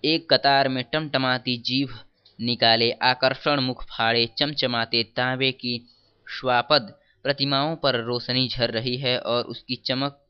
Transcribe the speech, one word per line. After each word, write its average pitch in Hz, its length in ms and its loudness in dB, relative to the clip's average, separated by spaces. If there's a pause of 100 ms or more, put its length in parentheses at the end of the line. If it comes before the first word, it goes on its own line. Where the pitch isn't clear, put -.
एक 160 280 2
कतार 139 360 4
में 131 140 -2
टमटमाती 131 720 -2
जीभ 127 420 -4 (420)
निकाले, 117 500 4
आकर्षण 131 680 0
मुख 127 240 -4
फाड़े, 117 420 0 (120)
चमचमाते 123 680 -2
तांबे 127 480 -2
की 120 300 -6 (480)
श्वापद 123 640 0 (300)
प्रतिमाओं 139 520 -2
पर 139 200 0
रोशनी 123 520 -2
झर 117 240 -2
रही 123 260 -2
है 127 220 -2
और 120 240 -2
उसकी - 320 -8
चमक 135 540 -4